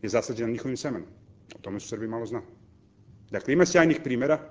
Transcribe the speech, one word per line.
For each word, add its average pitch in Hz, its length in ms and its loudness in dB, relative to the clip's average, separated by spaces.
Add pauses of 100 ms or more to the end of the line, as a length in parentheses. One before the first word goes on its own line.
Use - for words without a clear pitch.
je 107 80 -4
zasađena 113 420 0
njihovim 123 260 -4
semenom. 110 300 -6 (480)
O - 60 -20
tome 98 180 -8
su - 80 -14
Srbi 110 200 -6
malo 113 180 -6
zna. 113 160 -6 (880)
Dakle, 101 220 -2
ima 170 120 8
sjajnih 165 380 6
primera 139 360 2 (120)